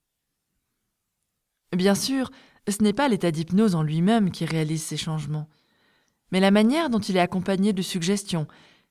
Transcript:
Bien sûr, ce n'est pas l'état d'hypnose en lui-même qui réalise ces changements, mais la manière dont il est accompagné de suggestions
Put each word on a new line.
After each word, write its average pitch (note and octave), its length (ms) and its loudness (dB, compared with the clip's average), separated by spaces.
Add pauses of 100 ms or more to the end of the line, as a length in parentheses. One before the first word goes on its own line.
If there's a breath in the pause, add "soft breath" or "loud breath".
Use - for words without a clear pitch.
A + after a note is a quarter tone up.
(1700)
Bien F#3 220 2
sûr, C4 360 -2 (380 soft breath)
ce G3+ 140 -2
n'est G#3 100 4
pas C#4 160 0
l'état F3+ 220 0
d'hypnose F3 440 2
en D#3+ 80 0
lui-même F3 480 2
qui - 160 -6
réalise D#3+ 360 -2
ces - 140 -8
changements, D3+ 520 -6 (840)
mais F#3 80 2
la G3 100 4
manière B3 400 2
dont A3+ 80 0
il G3 180 -2
est F3+ 40 4
accompagné F#3+ 520 0
de F#3 100 -4
suggestions F3 640 -4 (420 soft breath)